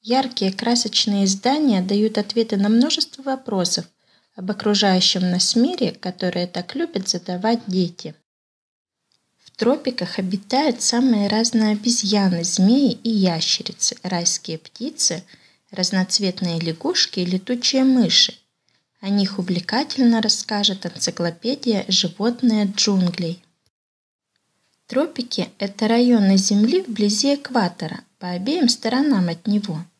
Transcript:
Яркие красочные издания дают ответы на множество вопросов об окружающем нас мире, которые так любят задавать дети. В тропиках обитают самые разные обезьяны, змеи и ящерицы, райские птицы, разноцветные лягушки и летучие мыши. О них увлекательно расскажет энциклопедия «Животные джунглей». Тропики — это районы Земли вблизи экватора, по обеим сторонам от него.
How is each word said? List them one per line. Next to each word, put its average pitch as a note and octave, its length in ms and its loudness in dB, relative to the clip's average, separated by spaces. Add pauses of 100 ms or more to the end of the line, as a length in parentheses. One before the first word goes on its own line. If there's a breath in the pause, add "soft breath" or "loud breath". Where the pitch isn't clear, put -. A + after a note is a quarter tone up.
Яркие A#3+ 500 0
красочные G#3 760 0
издания A#3 560 2
дают G#3 340 0
ответы A3 400 -2
на G3 140 2
множество C#4 500 2
вопросов A3+ 640 -4 (500)
об F#3+ 160 -8
окружающем G3 800 2
нас F3+ 260 0
мире, C4 360 2
которые F3+ 540 -4
так F3+ 280 -10
любят C#4 360 -4
задавать F#3+ 560 -2
дети. F3 480 -2 (1300)
В - 100 -20
тропиках B3 640 -2
обитают A#3 600 -2
самые A#3 480 2
разные A3 440 2
обезьяны, G3+ 720 0
змеи A3 480 4
и - 180 -4
ящерицы, - 920 -2
райские E3+ 540 -4
птицы, - 680 -6 (480 soft breath)
разноцветные F#3 920 -2
лягушки E3 600 -2
и F3+ 60 -2
летучие B3 580 0
мыши. B3+ 480 4 (680)
О G3 100 -6
них G3+ 280 0
увлекательно A3+ 840 0
расскажет G3+ 640 -2
энциклопедия F3+ 1040 -2
«Животные G#3+ 760 0 (100)
джунглей». F3 680 0 (1400)
Тропики — B3 720 -4
это G3+ 300 -4
районы A3+ 500 6
Земли G#3+ 420 4
вблизи G#3+ 540 0
экватора, A3 680 -4 (180)
по F3+ 120 -10
обеим A#3+ 400 0
сторонам A#3 580 0
от E3+ 180 -6
него. G3 380 -2 (160)